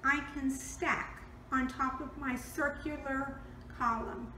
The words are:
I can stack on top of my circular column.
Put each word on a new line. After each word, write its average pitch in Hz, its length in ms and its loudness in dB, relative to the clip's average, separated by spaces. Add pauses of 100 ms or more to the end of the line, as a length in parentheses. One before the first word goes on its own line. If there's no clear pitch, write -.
I 277 200 4 (100)
can 269 160 2
stack - 720 -2 (280)
on 262 160 4
top 262 320 0
of - 180 -4
my 262 180 0
circular 277 1040 0 (360)
column. 233 600 2